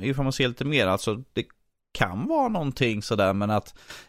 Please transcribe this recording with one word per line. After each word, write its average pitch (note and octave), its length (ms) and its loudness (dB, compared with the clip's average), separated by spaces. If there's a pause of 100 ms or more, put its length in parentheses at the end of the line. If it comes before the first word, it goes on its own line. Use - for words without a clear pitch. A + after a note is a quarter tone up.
ifall C3+ 220 0
man C3+ 100 0
ser C3 140 2
lite B2 180 -6
mer, C3+ 220 2
alltså, G2 280 0 (180)
det A#2+ 120 -2 (480)
kan G#2 340 0
vara D4 200 2
någonting C3+ 540 -2
sådär, G2+ 320 2
men G2+ 180 0
att G#2 240 -2 (340)